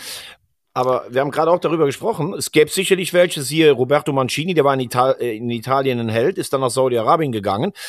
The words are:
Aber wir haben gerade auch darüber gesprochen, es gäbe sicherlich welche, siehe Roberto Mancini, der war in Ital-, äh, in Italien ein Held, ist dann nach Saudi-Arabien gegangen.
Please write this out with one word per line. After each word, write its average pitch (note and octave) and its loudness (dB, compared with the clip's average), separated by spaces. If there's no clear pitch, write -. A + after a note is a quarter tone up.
Aber B2+ 0
wir B2 0
haben C#3 -2
gerade D#3+ 2
auch F3 4
darüber D#3+ 0
gesprochen, E3 -2
es D#3+ -8
gäbe D3+ 4
sicherlich F#3 0
welche, F3+ 2
siehe D3 4
Roberto C#3 0
Mancini, C#3 -2
der D#3 4
war C#3 4
in C3+ 0
Ital-, B2+ 2
äh, A#2 -4
in A#2+ -6
Italien B2+ -2
ein A#2 -4
Held, A#2 0
ist - -6
dann C#3 -2
nach C3 0
Saudi-Arabien C3 2
gegangen. G#2+ -2